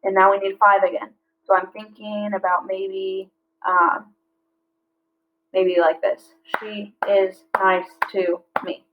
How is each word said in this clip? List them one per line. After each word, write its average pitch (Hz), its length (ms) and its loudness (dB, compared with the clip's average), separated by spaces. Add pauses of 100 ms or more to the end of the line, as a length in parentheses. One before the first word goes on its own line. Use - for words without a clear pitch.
And 190 100 -4
now 196 180 6
we 196 60 2
need 196 220 -4
five 202 240 6
again. 160 300 -2 (320)
So 196 100 2
I'm 180 160 0
thinking 214 640 -10
about 185 320 -2
maybe, 190 640 -6 (380)
um, 175 460 0 (1400)
maybe 185 260 0
like 165 220 2
this. - 200 -4 (380)
She 214 340 -12 (140)
is 196 360 0 (140)
nice 185 280 2 (260)
to 180 300 -2 (220)
me. - 300 -12